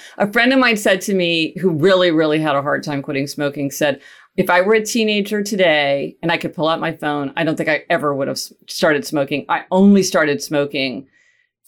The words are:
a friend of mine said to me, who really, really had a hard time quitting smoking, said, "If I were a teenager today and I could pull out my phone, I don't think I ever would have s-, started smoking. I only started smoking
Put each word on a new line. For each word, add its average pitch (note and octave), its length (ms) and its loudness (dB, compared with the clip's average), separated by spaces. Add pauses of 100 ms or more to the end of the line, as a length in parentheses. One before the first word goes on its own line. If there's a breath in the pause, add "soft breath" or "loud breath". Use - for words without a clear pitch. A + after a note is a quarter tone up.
(200 loud breath)
a G3+ 120 0
friend A#3+ 220 2
of C4+ 60 4
mine A#3 180 2
said G3 240 0
to G3 140 -2
me, E3+ 440 0
who F3+ 120 2
really, F3+ 400 4
really D#3 280 2
had D#3 160 0
a C#3 60 0
hard C#3 220 -2
time C#3+ 180 -6
quitting C#3 260 -4
smoking, C#3+ 440 -4
said, C#3+ 280 -2 (380 loud breath)
"If F#3 120 0
I F3+ 120 4
were G#3+ 140 4
a G#3+ 100 0
teenager G#3+ 580 -2
today D3+ 800 0
and E3+ 100 -2
I E3 60 0
could D#3+ 160 -6
pull D#3 160 -2
out D#3+ 100 0
my D#3 160 -4
phone, D3 400 -4
I E3 80 -4
don't D#3 140 0
think D#3+ 100 -4
I D3 220 0
ever D3 260 0
would C3+ 140 -4
have C3 80 -6
s-, - 160 -12 (140)
started D3 380 0
smoking. C#3 440 -4
I D#3 220 -2
only G3 320 6
started D#3 380 0
smoking C#3+ 680 -4 (600 soft breath)